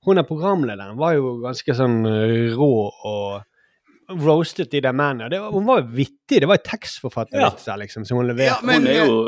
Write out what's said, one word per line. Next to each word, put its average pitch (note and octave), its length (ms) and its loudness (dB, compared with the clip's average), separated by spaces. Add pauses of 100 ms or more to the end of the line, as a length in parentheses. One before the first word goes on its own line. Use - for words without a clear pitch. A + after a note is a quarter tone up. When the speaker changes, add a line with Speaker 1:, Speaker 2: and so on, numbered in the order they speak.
Speaker 1:
hun F#3+ 140 4
der E3 40 0
programlederen C#3 720 -2
var D#3+ 180 2
jo B2+ 260 -2
ganske B2+ 320 -4
sånn, A#2+ 320 2
eh, A2+ 480 2
rå A#2 380 2 (140)
og G2+ 360 -6 (800)
roastet D#3+ 480 0
de C#3+ 160 -2
der B2+ 80 0
mennene. C3 380 -2
Det F#3 100 -4
var, G#3+ 140 -10
hun G3 100 -2
var B3 160 4
jo B2 60 -8 (100)
vittig. - 460 -2
Det C#3 60 2
var G3 100 4
jo - 80 -8
tekstforfattervitser, - 1040 -4
Speaker 2:
Ja. G2 100 -8
Speaker 1:
liksom, G#2 240 -12
som B2 140 -2
hun B2 80 0
leverte. B2 260 2
Speaker 3:
Ja, - 80 -2
men, B3+ 220 2
Speaker 4:
Hun - 40 2
er D4 200 4
jo - 80 4 (120)